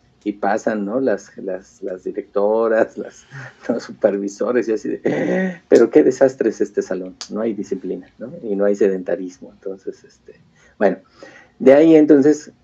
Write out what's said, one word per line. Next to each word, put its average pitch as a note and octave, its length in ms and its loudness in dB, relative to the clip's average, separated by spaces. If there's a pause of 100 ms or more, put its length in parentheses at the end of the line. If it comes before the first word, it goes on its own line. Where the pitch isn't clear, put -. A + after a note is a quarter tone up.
(260)
Y G#2 80 -4
pasan, G#2+ 520 -4
¿no? A2 140 -4
Las, A2+ 380 -4
las, F#2 440 -12
las F#2 220 -12
directoras, G#2+ 960 -2
las, - 260 -14 (220)
<laughs> - 240 -16
los A#2 140 -4
supervisores G#2 840 -2
y A2 60 -2
así - 160 -8
de, F3+ 800 -4
"Pero A#2 200 6
qué D3+ 140 4
desastre B2+ 460 2
es G2+ 100 -8
este G2+ 220 -4
salón, F2+ 340 -8 (140)
no G2+ 100 -8
hay A2+ 140 -4
disciplina, G2 540 -10 (100)
¿no? A2+ 120 -14 (140)
Y G#2 140 -6
no G2 80 0
hay G2+ 100 0
sedentarismo". F#2 800 -4
Entonces, - 500 -14
este... - 300 -20 (440)
bueno, G2 200 0 (640)
de B2+ 140 6
ahí D#3+ 220 6
entonces D3 560 4 (120)